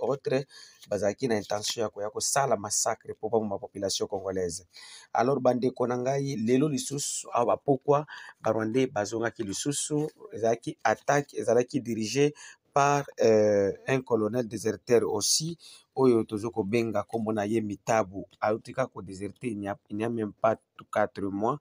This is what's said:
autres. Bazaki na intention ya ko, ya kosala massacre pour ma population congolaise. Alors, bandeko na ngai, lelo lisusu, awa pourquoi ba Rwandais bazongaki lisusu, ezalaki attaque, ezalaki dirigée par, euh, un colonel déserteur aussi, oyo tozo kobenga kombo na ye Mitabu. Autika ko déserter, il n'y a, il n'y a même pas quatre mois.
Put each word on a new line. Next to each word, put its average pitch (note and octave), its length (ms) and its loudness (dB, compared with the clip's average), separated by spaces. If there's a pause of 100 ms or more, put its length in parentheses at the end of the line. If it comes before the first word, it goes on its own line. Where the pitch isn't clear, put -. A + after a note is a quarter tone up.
autres. C#3+ 440 0 (440)
Bazaki G#2 400 -2
na A2 80 2
intention G#2 460 -4
ya G#2+ 80 -2
ko, G#2 100 -12
ya G#2 100 -6
kosala A#2 460 0
massacre G#2+ 640 -4
pour A2 240 0
ma G2+ 140 -4
population G2 500 -4
congolaise. F#2+ 580 -4 (460)
Alors, B2 260 2
bandeko B2 480 0
na B2 120 0
ngai, C#3 380 -2
lelo B2+ 320 4
lisusu, C#3 640 -6
awa A2 260 2
pourquoi C#3+ 480 2 (340)
ba A2 100 2
Rwandais A2 360 2
bazongaki A2+ 580 -4
lisusu, D3 640 -4 (240)
ezalaki A2+ 500 0
attaque, C#3 520 2
ezalaki A#2+ 480 0
dirigée A#2 520 0 (380)
par, C#3+ 320 2 (160)
euh, G#2 520 6 (160)
un C3 120 2
colonel A2+ 460 -2
déserteur G#2+ 560 0
aussi, D#3 560 -2 (360)
oyo B2 300 6
tozo A2 260 -6
kobenga A2 520 0
kombo A2 300 -4
na G#2+ 120 0
ye A2 160 0
Mitabu. G#2 640 -2 (160)
Autika A2+ 460 -2
ko A2 160 -14
déserter, G2 460 -10
il G#2 100 -6
n'y G2+ 100 -6
a, G2+ 80 -4 (140)
il G#2 60 -8
n'y G#2+ 80 -2
a A#2 40 0
même A2 240 -4
pas A2 240 0 (340)
quatre G#2 300 -2
mois. G2+ 400 -2